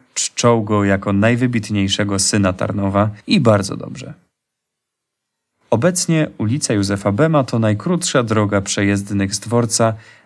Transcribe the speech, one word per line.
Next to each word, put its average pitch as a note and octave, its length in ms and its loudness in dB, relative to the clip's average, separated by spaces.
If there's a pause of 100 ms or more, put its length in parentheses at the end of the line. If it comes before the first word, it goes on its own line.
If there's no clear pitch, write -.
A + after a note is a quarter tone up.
(140)
czczą A#2 500 0
go G#2 200 0
jako G2 300 0
najwybitniejszego G#2+ 1040 0
syna F#2+ 340 0
Tarnowa G2+ 560 0 (180)
i G#3 120 2
bardzo G#2 380 2
dobrze. - 360 -12 (1600)
Obecnie D#3+ 580 0 (100)
ulica A#2 360 -2
Józefa G2 380 0
Bema D3 320 2
to A#2 160 -4
najkrótsza A#2+ 640 0
droga G#2 380 0
przejezdnych G2+ 720 -2
z - 40 -8
dworca A2+ 540 0 (320)